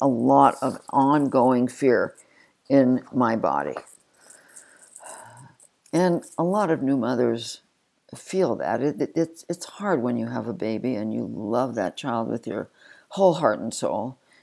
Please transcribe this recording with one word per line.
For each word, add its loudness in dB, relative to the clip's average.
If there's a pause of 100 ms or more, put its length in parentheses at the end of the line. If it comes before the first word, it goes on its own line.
a 2
lot 4
of -4 (100)
ongoing 2
fear 2 (540)
in 4 (100)
my 2
body. -2 (2250)
And 2 (160)
a 2
lot 0
of 0
new 2
mothers -2 (520)
feel -2
that. -4
It, -2
it, -4
it's, -4
it's -8
hard -4
when -2
you -4
have -6
a -6
baby -4
and -4
you -4
love -4
that -4
child -4
with -6
your -8 (420)
whole 4
heart 2
and -8
soul. -6 (240)